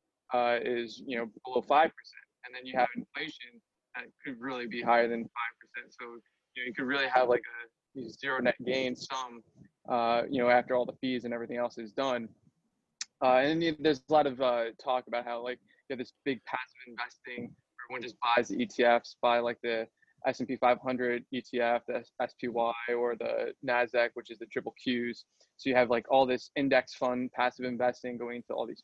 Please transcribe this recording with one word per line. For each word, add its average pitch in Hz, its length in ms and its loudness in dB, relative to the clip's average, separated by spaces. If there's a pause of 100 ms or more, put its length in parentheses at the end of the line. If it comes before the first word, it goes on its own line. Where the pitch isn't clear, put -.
(340)
uh, 120 300 2
is, 120 420 -4
you 127 120 -6
know, 117 80 -2 (180)
below 127 180 -2
five 143 300 4
percent, - 340 -20 (200)
and 127 100 -16
then 127 100 -14
you 127 140 -2
have 123 160 4
inflation 123 640 -10 (360)
that 120 100 -10 (200)
could 127 140 -8
really 123 280 -6
be 117 140 -6
higher 117 280 4
than 117 140 -4
five 117 360 -8
percent. - 400 -16
So, 120 60 -12 (500)
you 123 80 -6
know, 127 40 -6
you 120 60 -6
could 135 120 -4
really 135 220 0
have, 127 200 4
like, 120 140 4 (560)
a 117 120 -10
zero 131 300 -4
net 123 160 2 (100)
gain 127 300 -2
sum, 123 480 -10 (460)
uh, 120 400 2
you 131 120 0
know, 120 80 4
after 123 260 4
all 123 100 2
the - 140 -8
fees 127 260 -4
and 120 80 -6
everything 117 240 -6
else 120 200 -4
is 113 140 -12
done. 123 360 -2 (960)
Uh, 127 120 6
and 151 260 4
then 165 180 0
there's 147 300 2
a 151 40 4
lot 151 120 6
of, 131 160 -2
uh, 120 240 2 (180)
talk 127 240 -2
about 120 180 -4
how, 120 180 -6
like, 123 160 -8 (280)
you 139 60 -8
have 123 60 -6
this 123 140 -10 (120)
big 131 200 -2
passive - 420 -8
investing, 120 640 -10 (320)
everyone 127 160 -8
just 117 180 -10
buys 120 300 4
the 98 120 -2
E 120 40 0
T 120 180 0
Fs, 120 380 4
buy, 120 180 4
like, 120 220 -2
the 113 240 -2 (400)
S 131 140 -2
and 123 80 -4
P 123 100 -4
five 123 240 4
hundred 123 500 -2
E 127 100 -4
T 120 200 -4
F, 120 260 2
the 120 160 -4 (160)
S 123 220 -4
P 127 60 -2
Y, 117 260 0 (240)
or 120 180 0
the 117 380 -4 (120)
nasdaq, 123 500 2
which 117 160 -12
is 107 80 -16
the 113 80 -12
triple 117 260 -6 (120)
Qs. 120 380 -2 (340)
So - 120 -6
you 127 60 2
have, 123 140 6
like, 117 200 2
all 135 160 6
this 127 300 -2
index 135 400 2
fund, 123 380 -2
passive 123 320 -2
investing 123 520 -2
going 120 200 -8
into 120 160 -10
all 120 120 -2
these - 180 -12